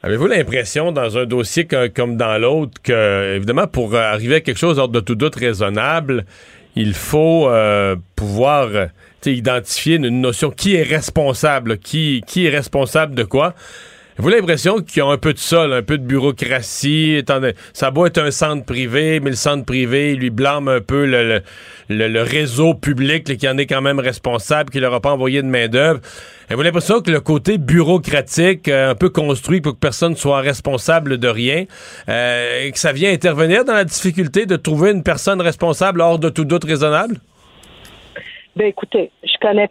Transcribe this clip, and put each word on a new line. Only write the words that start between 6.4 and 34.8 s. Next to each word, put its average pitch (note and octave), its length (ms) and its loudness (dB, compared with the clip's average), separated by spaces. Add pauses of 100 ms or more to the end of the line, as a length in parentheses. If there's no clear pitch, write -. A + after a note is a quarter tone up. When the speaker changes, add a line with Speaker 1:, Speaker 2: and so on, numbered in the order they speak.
Speaker 1:
il G#2 180 0
faut, D#3 560 2
euh, G#2 460 2 (200)
pouvoir, A#2+ 520 0
euh, G2+ 180 -2 (340)
tu C#3+ 120 -2
sais, - 20 2
identifier B2+ 640 -2
une, D3+ 100 0
une B2 160 0
notion B2+ 300 0
qui G3 240 0
est - 80 2
responsable, C3+ 960 0
qui, D3 480 -2
qui F3+ 180 0
est D3 60 2
responsable C#3+ 640 -2
de A#2+ 80 0
quoi ? C#3+ 320 0 (640)
Avez-vous A#2+ 100 0
l'impression F#3+ 500 2
qu'ils D#3+ 240 0
ont C#3 80 2
un C#3+ 80 2
peu D#3 140 0
de - 40 -4
ça, E3 300 2
là, C3 80 0
un B2 80 0
peu D3 160 -2
de B2+ 40 -8
bureaucratie, C#3 1120 0
étant C#3 220 0
donné, B2+ 140 0 (200)
ça - 140 -2
a C3 40 0
beau E3+ 160 2
être E3+ 100 0
un D3 140 0
centre D3+ 340 -2
privé, C3 540 -2
mais C#3 100 -2
le B2+ 60 -2
centre C#3+ 280 -2
privé, C3 500 0
il C3 60 -4
lui B2+ 120 -2
blâme C#3 360 0
un B2+ 140 2
peu C#3 240 0
le, B2 220 2
le, G#2+ 140 2 (480)
le, G#2+ 180 0
le A2+ 160 0
réseau C#3+ 500 2
public, C#3+ 560 -2
là, C3+ 60 -2
qui C3+ 120 -2
en C3 120 0
est C#3 80 -2
quand C3+ 160 -2
même C#3 160 0
responsable, B2+ 720 -2
qui C3+ 80 -4
leur B2+ 160 0
a A#2 60 -2
pas C#3+ 100 0
envoyé C3+ 320 0
de C3+ 40 -4
main-d'œuvre. B2+ 520 2 (480)
Avez-vous A#2+ 160 -2
l'impression E3+ 380 2
que E3+ 100 -2
le D3+ 80 2
côté E3 400 0
bureaucratique, D#3+ 1080 2
euh, C3+ 200 2
un B2 60 0
peu F3 140 2
construit D#3 520 0
pour C#3+ 120 -2
que - 60 -12
personne D#3+ 360 0
soit C#3 240 0
responsable C#3 800 0
de B2 80 0
rien, B2 380 0 (440)
euh, A#2+ 600 -2
que - 80 -8
ça D3+ 140 0
vient F3+ 180 0
intervenir E3 540 2
dans A#3+ 100 2
la G3+ 100 2
difficulté F#3 600 0
de F3+ 80 2
trouver D#3 360 2